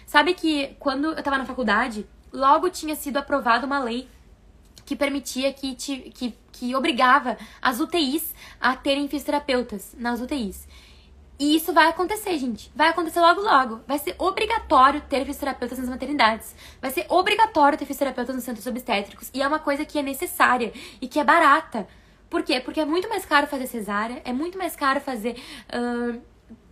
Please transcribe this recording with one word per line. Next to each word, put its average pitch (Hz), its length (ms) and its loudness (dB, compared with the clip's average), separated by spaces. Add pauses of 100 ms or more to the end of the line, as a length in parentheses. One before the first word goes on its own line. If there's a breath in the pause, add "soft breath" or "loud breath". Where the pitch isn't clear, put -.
Sabe 302 280 4
que 294 440 -2
quando 285 340 -2
eu 294 100 -8
tava 277 160 0
na 262 80 -4
faculdade, 226 600 -2 (260)
logo 285 360 4
tinha 311 260 -6
sido 285 220 -6
aprovada 269 480 0
uma 277 140 -2
lei 247 300 -4 (760)
que - 100 -6
permitia 277 560 -2
que, 269 240 -8
te, 269 220 -8 (180)
que, 240 220 -8 (160)
que 247 240 -6
obrigava 254 640 2 (240 loud breath)
as 254 180 0
U 311 60 0
T - 100 -4
Is 302 380 -2 (260 loud breath)
a 254 160 2
terem 277 320 -2
fisioterapeutas 269 920 -4
nas 240 220 -4
U 254 60 -6
T 302 80 -6
Is. 214 340 -6 (680 soft breath)
E 294 180 4
isso 320 160 -2
vai 311 160 6
acontecer, 359 480 -2
gente. 247 400 -6
Vai 311 140 4
acontecer 330 280 -2
logo, 339 220 6
logo. 262 480 2
Vai 285 100 -2
ser 359 200 -6
obrigatório 349 840 2
ter 269 240 -4
fisioterapeutas 262 540 -6
nas 254 100 -6
maternidades. 247 640 0 (280 loud breath)
Vai 269 80 -6
ser 320 180 -4
obrigatório 359 720 4
ter 277 80 -8
fisioterapeutas 262 480 -4
nos 254 100 -6
centros 240 220 -8
obstétricos. 220 680 -4
E 254 80 -4
é 269 80 2
uma 302 100 2
coisa 302 280 -2
que 302 120 -4
é 294 40 0
necessária 262 680 0 (300 loud breath)
e 262 80 -8
que - 100 -2
é 294 60 2
barata. 285 640 4 (400 soft breath)
Por 339 140 -2
quê? - 180 0
Porque 311 200 -4
é 311 40 0
muito 359 240 -2
mais 403 160 -4
caro 294 220 4
fazer 269 200 -6
cesárea, 220 560 -4
é 247 120 -6
muito 349 240 -6
mais 349 180 -6
caro 277 240 0
fazer, 240 420 -6 (300 loud breath)
ahn, 240 460 -4 (540)